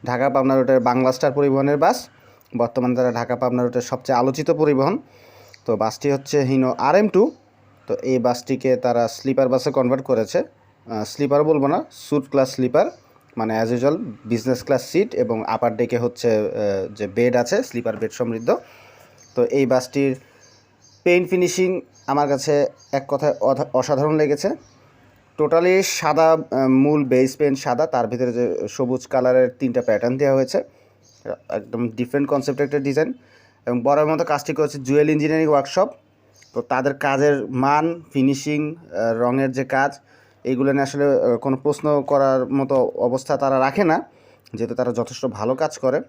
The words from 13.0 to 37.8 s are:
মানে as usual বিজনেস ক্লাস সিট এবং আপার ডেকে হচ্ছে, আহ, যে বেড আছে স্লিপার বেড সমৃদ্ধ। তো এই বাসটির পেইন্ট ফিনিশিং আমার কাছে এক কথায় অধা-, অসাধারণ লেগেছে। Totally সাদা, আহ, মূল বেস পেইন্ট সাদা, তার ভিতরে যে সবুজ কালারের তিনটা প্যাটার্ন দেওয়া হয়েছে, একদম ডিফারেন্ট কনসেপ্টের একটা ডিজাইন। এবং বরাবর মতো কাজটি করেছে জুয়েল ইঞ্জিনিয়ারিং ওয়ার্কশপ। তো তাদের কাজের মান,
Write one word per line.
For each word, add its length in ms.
মানে 260
as 60
usual 280
বিজনেস 380
ক্লাস 200
সিট 320
এবং 300
আপার 320
ডেকে 200
হচ্ছে, 400
আহ, 580
যে 120
বেড 280
আছে 280
স্লিপার 340
বেড 140
সমৃদ্ধ। 440
তো 80
এই 220
বাসটির 500
পেইন্ট 260
ফিনিশিং 520
আমার 200
কাছে 400
এক 160
কথায় 340
অধা-, 320
অসাধারণ 420
লেগেছে। 340
Totally 460
সাদা, 480
আহ, 360
মূল 380
বেস 320
পেইন্ট 220
সাদা, 280
তার 200
ভিতরে 260
যে 340
সবুজ 400
কালারের 420
তিনটা 220
প্যাটার্ন 360
দেওয়া 180
হয়েছে, 280
একদম 400
ডিফারেন্ট 400
কনসেপ্টের 360
একটা 140
ডিজাইন। 340
এবং 160
বরাবর 320
মতো 100
কাজটি 300
করেছে 260
জুয়েল 300
ইঞ্জিনিয়ারিং 380
ওয়ার্কশপ। 400
তো 80
তাদের 320
কাজের 540
মান, 540